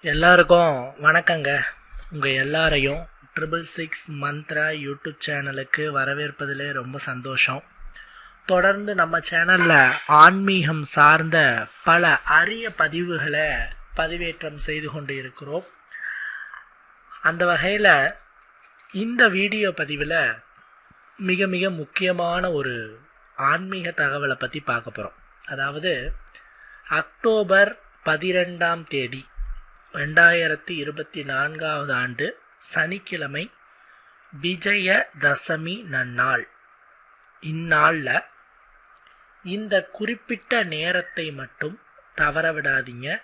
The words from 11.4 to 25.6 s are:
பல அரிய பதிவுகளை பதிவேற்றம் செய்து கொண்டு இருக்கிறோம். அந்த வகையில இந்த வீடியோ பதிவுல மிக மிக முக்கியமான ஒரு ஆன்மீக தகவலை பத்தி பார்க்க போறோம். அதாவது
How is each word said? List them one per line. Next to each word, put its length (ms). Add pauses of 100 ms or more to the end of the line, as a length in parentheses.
பல 260 (200)
அரிய 380 (100)
பதிவுகளை 680 (480)
பதிவேற்றம் 720
செய்து 240
கொண்டு 260
இருக்கிறோம். 500 (1600)
அந்த 240
வகையில 420 (1040)
இந்த 340
வீடியோ 420
பதிவுல 440 (1040)
மிக 280
மிக 240
முக்கியமான 800
ஒரு 240 (640)
ஆன்மீக 580
தகவலை 420
பத்தி 240
பார்க்க 340
போறோம். 220 (260)
அதாவது 500 (920)